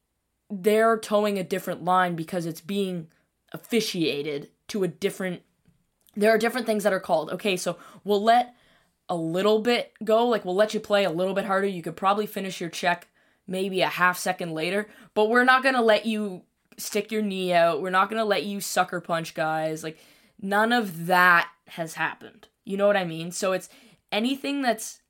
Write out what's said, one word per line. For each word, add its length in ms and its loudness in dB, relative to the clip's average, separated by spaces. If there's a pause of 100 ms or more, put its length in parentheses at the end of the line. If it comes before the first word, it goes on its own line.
(500)
they're 480 4
towing 400 0
a 60 -4
different 400 -6
line 320 2
because 300 -6
it's 160 -10
being 460 -4 (460)
officiated 960 -4 (180)
to 160 -4
a 40 0
different, 540 -6 (720)
there 180 4
are 40 4
different 300 -2
things 160 0
that 100 2
are 60 0
called. 320 0
Okay, 240 -2
so 220 -6 (260)
we'll 200 0
let 320 4 (540)
a 60 -2
little 440 0
bit 340 -2 (100)
go, 240 4
like, 180 0
we'll 100 -4
let 180 2
you 60 -4
play 240 2
a 80 0
little 220 -2
bit 120 -2
harder. 220 0
You 140 -6
could 160 -10
probably 280 0
finish 340 -10
your 100 -6
check 380 -4 (400)
maybe 340 -4
a 60 2
half 300 2
second 360 -4
later, 340 -2 (260)
but 160 2
we're 140 4
not 200 6
gonna 180 2
let 240 4
you 380 -4 (340)
stick 340 -6
your 100 -2
knee 320 -2
out. 280 4
We're 80 -4
not 200 2
gonna 140 -2
let 200 0
you 180 -8
sucker 400 -2
punch 320 -4
guys. 500 -4
Like, 140 -10 (440)
none 300 2
of 360 -2
that 420 6 (180)
has 280 -10
happened. 520 -8 (160)
You 140 -6
know 100 2
what 100 4
I 60 0
mean? 280 -8
So 200 -2
it's 160 -4 (440)
anything 500 -2
that's 480 -4